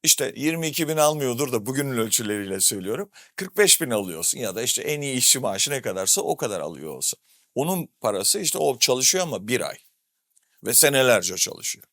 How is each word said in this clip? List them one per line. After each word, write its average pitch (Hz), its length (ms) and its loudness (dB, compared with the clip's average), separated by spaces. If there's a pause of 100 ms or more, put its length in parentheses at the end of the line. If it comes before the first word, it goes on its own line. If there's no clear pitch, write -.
İşte 139 340 2
yirmi 160 300 -2
iki 151 220 -2
bin 156 80 -2
almıyordur 143 560 0
da 110 140 -2
bugünün 135 320 -2
ölçüleriyle 104 600 -2
söylüyorum. 107 500 -2 (260)
Kırk 190 220 -10
beş 202 220 6
bin 147 100 -4
alıyorsun 92 480 -2
ya 104 160 -6
da 110 80 -4
işte - 200 -2
en 151 180 -4
iyi 139 160 -4
işçi 127 220 4
maaşı 113 320 -2
ne 135 120 -4
kadarsa 95 400 0
o - 140 -2
kadar 104 240 -4
alıyor 76 360 -8
olsa. - 200 -4 (380)
Onun 165 340 -2 (120)
parası 104 400 0
işte 170 180 -2
o 143 200 2
çalışıyor 131 460 2
ama 107 240 -8
bir 120 120 0
ay. 76 160 -6 (880)
Ve 117 100 -2
senelerce 123 600 6
çalışıyor. - 560 -6